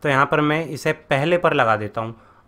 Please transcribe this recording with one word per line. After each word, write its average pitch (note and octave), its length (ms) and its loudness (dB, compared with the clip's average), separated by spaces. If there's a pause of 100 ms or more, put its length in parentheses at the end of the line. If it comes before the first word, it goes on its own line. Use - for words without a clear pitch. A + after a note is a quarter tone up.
तो D3+ 60 0
यहाँ C3+ 160 2
पर D3+ 160 0
मैं D3+ 260 0
इसे D#3 240 -4 (180)
पहले D3+ 280 2
पर E3 160 2
लगा A#2 240 2
देता G#2+ 240 -8
हूँ, A2+ 140 -8 (320)